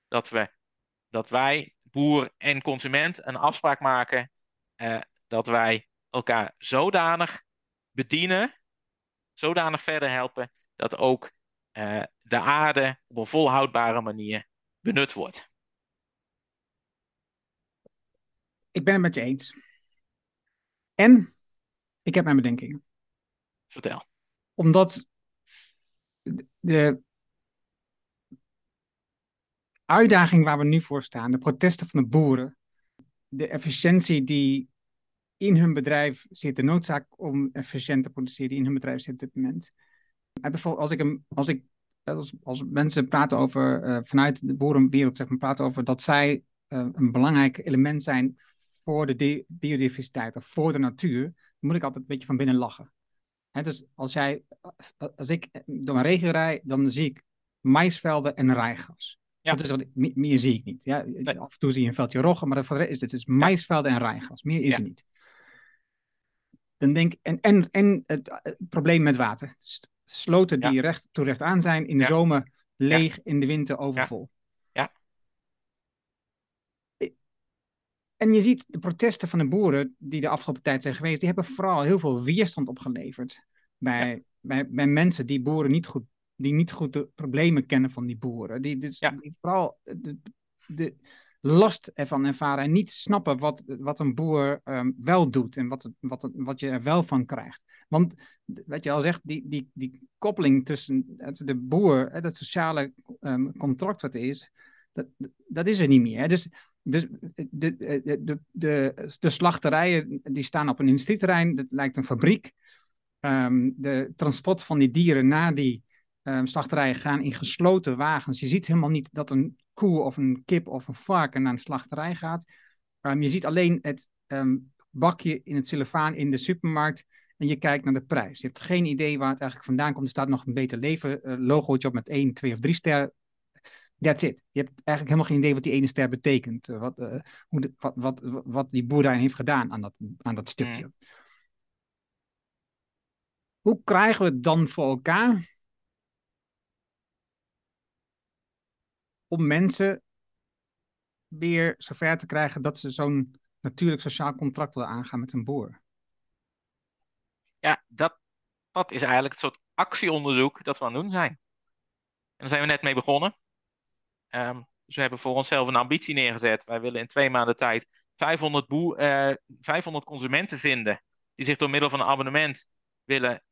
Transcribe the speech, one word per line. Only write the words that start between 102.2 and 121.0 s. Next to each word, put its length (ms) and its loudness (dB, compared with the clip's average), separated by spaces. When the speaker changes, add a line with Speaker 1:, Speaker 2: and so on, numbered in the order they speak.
Speaker 2:
dat 140 -6
sociale, 580 -4
ehm, 320 -4
contract 500 -4
wat 140 -8
er 60 -8
is, 300 -8
dat, 140 -10
dat 200 -4
is 120 2
er 80 4
niet 140 8
meer, 180 -2
hè. 80 0
Dus, 200 0
dus 260 -2
de, 420 -4
de, 240 -6
de, 160 -6
de, 580 -2
de 100 2
slachterijen, 920 0
die 200 -4
staan 260 -2
op 100 -4
een 80 4
industrieterrein, 680 2
dat 140 -4
lijkt 280 -4
een 60 -2
fabriek. 480 2
Ehm, 560 2
de 400 -4
transport 480 -2
van 160 0
die 100 6
dieren 380 4
naar 280 4
die, 280 -2
ehm, 240 -2
slachterijen 500 -2
gaan 260 -2
in 120 -4
gesloten 640 2
wagens. 420 -2
Je 80 -6
ziet 200 0
helemaal 220 2
niet 220 -2
dat 180 -8
een 280 0
koe 260 2
of 180 -2
een 280 0
kip 220 0
of 200 -10
een 60 -10
varken 480 -2